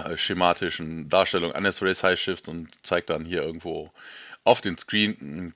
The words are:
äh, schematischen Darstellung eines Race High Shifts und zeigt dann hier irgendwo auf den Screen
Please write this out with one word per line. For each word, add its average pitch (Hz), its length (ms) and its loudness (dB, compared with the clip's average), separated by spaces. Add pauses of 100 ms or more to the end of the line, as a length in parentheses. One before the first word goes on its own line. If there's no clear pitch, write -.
äh, 80 140 -6
schematischen 85 920 0
Darstellung 90 440 2
eines 98 300 -2
Race 95 200 0
High 92 180 4
Shifts - 280 -4
und 82 200 -10 (180)
zeigt 87 240 0
dann 80 140 -2
hier 85 180 -2
irgendwo 80 480 -8 (540)
auf 117 160 6
den 92 180 -2
Screen 90 760 -2